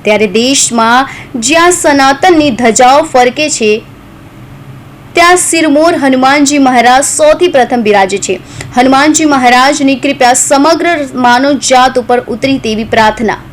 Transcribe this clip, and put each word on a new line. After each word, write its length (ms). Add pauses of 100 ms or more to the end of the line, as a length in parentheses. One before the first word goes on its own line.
ત્યારે 320
દેશમાં 720 (380)
જ્યાં 320
સનાતનની 680 (140)
ધજાઓ 440
ફરકે 500
છે, 160 (1400)
ત્યાં 260
સિરમોર 500 (120)
હનુમાનજી 640
મહારાજ 420
સૌથી 460
પ્રથમ 320
બિરાજે 400
છે. 100 (400)
હનુમાનજી 560
મહારાજની 720
કૃપા 380
સમગ્ર 440 (380)
માનવ 340 (120)
જાત 320
ઉપર 160 (160)
ઉતરી 320
તેવી 260
પ્રાર્થના. 440 (160)